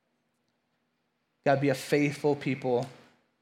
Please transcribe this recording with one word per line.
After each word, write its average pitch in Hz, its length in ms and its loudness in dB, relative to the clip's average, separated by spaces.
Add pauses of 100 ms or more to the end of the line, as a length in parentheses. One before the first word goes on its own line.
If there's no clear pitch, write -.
(1400)
God, 139 180 2
be 143 80 2
a 131 60 0
faithful 147 600 0
people 131 520 -2 (540)